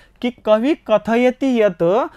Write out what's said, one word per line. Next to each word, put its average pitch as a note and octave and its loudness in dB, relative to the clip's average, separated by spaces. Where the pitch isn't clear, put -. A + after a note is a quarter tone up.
कि B3 -4
"कवि A3+ -2
कथयति A#3+ -2
यत G3+ 0